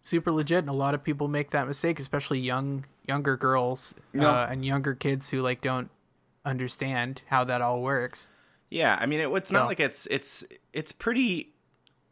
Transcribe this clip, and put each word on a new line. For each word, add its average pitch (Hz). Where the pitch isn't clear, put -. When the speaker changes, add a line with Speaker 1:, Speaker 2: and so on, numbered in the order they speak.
Speaker 1:
super 170
legit, 156
and 147
a -
lot 139
of 139
people 147
make 147
that 143
mistake, 151
especially 139
young, 135
younger 139
girls, 131
Speaker 2:
Yeah. 147
Speaker 1:
uh, 123
and 131
younger 139
kids 135
who, 131
like, 127
don't 127
understand 131
how 127
that 123
all 123
works. 127
Speaker 3:
Yeah, 131
I 117
mean, 151
it, 156
it's 180
not 196
Speaker 1:
So. -
Speaker 3:
like -
it's, -
it's, -
it's 151
pretty, 226